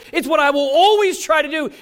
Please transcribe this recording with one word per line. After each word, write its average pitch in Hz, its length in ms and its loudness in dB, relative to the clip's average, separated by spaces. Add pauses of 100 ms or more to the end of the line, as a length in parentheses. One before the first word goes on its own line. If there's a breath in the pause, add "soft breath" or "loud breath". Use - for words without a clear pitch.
(140 loud breath)
it's 302 120 -4
what 311 140 0
I 285 120 2
will 285 180 -2
always 381 520 2
try 311 200 0
to 294 80 -6
do, 294 200 -6 (120 loud breath)